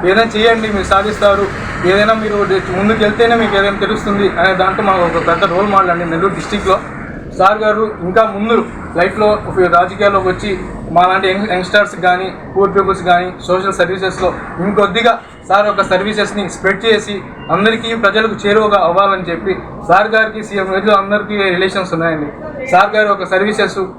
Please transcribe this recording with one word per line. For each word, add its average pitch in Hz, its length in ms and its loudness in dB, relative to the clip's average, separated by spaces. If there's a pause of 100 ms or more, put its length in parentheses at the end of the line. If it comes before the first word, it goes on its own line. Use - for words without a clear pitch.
ఏదైనా 214 340 2
చేయండి 226 280 4
మీరు 202 160 0
సాధిస్తారు, 202 640 2 (400)
ఏదైనా 208 280 4
మీరు 214 220 -2 (420)
ముందుకు 214 260 2
వెళ్తేనే 233 320 2
మీకు 208 220 0
ఏదైనా 202 220 0
తెలుస్తుంది 202 500 -2
అనే 180 240 2
దాంట్లో 190 300 0
మాకు 190 200 2
ఒక 165 240 -2
పెద్ద 170 160 0
రోల్ 185 240 0
మోడల్ 185 220 4
అండి 175 160 0
నెల్లూరు 170 280 -2
డిస్ట్రిక్ట్లో. - 460 -2 (600)
సార్ 196 180 4
గారు 214 340 0 (100)
ఇంకా 185 220 2 (120)
ముందు 220 300 0 (320)
లైఫ్లో 190 300 2 (200)
ఒక 170 120 -4
రాజకీయాల్లోకి 185 680 2
వచ్చి 185 320 -4 (320)
మా 170 100 4
లాంటి 190 260 2
యంగ్-, 196 240 -2
యంగ్‌స్టర్స్ 185 440 0
కానీ 180 380 0 (240)
పూర్ 190 180 2
పీపుల్స్ 190 280 0
కానీ 180 300 2 (140)
సోషల్ 190 260 0
సర్వీసెస్లో 180 600 -2 (260)
ఇంకొద్దిగా 202 600 2 (300)
సార్ 202 160 4
యొక్క 202 180 0
సర్వీసెస్ని 202 680 -2
స్ప్రెడ్ 196 360 -2
చేసి 208 360 0 (300)
అందరికీ 220 440 0
ప్రజలకు 208 520 0
చేరువగా 208 320 4
అవ్వాలని 185 520 2
చెప్పి 180 240 -4 (320)
సార్ 196 200 4
గారికి 214 360 0
సీఎం 190 280 -4
గారికి 202 200 0
అందరికీ 202 460 0
రిలేషన్స్ 190 560 -2
ఉన్నాయండి. 160 340 -2 (400)
సార్ 202 280 4
గారు 214 140 2
ఒక 196 140 -2
సర్వీసెస్ 196 560 -2 (200)